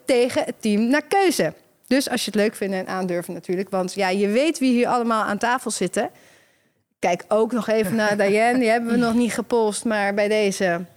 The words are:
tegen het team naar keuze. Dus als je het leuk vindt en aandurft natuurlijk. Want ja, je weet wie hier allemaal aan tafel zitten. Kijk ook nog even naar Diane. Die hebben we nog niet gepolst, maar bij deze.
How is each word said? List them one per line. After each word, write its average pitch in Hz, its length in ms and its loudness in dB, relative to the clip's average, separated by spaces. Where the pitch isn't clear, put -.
tegen 247 400 2
het 247 160 -6
team 214 280 2
naar 294 200 2
keuze. 339 440 2
Dus 262 240 0
als 240 140 -4
je 214 60 -6
het 208 100 0
leuk 208 140 2
vindt 196 200 -4
en 185 120 -4
aandurft 180 420 -4
natuurlijk. 185 420 -6
Want 185 240 -4
ja, 196 140 0
je 202 200 0
weet 277 300 0
wie 262 140 2
hier 240 160 2
allemaal 233 360 0
aan 202 140 -2
tafel 240 320 -2
zitten. 202 400 -2
Kijk 175 300 -2
ook 220 240 0
nog 226 160 -4
even 220 260 0
naar 214 220 0
Diane. 214 420 2
Die 240 100 2
hebben 233 220 0
we 220 60 0
nog 233 180 2
niet 233 180 2
gepolst, 220 520 -2
maar 202 300 0
bij 208 140 0
deze. 196 520 0